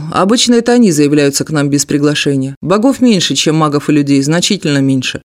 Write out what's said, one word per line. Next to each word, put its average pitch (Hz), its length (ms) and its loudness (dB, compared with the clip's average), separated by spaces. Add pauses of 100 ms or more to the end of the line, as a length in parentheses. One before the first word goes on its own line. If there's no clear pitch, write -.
(120)
Обычно 233 420 0
это 233 180 2
они 240 180 4
заявляются 143 540 2
к - 60 -8
нам 147 180 -2
без 139 160 -2
приглашения. 143 800 -2
Богов 214 380 0
меньше, 214 340 2
чем 156 220 0
магов 151 340 0
и - 20 0
людей, 143 300 2
значительно 156 560 -2
меньше. 135 480 -2